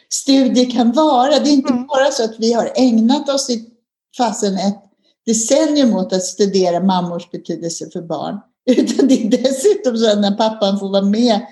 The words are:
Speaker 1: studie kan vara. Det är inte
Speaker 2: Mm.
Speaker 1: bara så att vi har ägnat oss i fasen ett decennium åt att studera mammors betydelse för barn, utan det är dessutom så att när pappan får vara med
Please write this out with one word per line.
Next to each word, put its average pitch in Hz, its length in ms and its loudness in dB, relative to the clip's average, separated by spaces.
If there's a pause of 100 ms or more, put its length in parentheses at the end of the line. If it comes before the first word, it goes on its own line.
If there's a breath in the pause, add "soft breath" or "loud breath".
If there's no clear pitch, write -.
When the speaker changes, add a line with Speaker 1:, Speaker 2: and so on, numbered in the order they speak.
(120 loud breath)
Speaker 1:
studie 254 540 2
kan 233 260 0
vara. 277 460 2
Det 247 120 0
är - 20 4
inte 269 200 2
Speaker 2:
Mm. 247 140 -4
Speaker 1:
bara 269 240 2
så 240 140 -2
att 220 140 -6
vi 226 140 0
har 226 240 -2
ägnat 247 520 2
oss 269 220 -2
i 226 140 -4 (520)
fasen 208 380 -2
ett 196 280 -4 (440)
decennium 269 680 2
åt 185 160 -4
att 185 100 -2
studera 185 580 0
mammors 175 500 -2
betydelse 165 640 -10
för 175 100 -10
barn, 165 380 -8 (260)
utan 254 420 2
det 262 140 2
är 208 80 -2 (120)
dessutom 269 540 0
så 220 160 2
att 208 80 0
när 202 160 0
pappan 220 420 -2
får 196 100 -6
vara 196 140 0
med 214 500 0